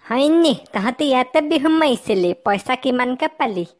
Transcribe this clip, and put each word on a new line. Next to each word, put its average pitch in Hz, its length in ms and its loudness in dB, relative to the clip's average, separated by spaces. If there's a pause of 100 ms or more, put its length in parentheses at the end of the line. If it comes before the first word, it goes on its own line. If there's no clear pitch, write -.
হয় 262 240 -2
নি? 330 240 4 (160)
তহঁতি 233 360 -4
ইয়াতে 254 360 0
বিহু 302 280 0
মাৰিছিলি? 247 640 0
পইচা 202 400 -2
কিমানকে 254 540 -2
পালি? 233 360 -4 (160)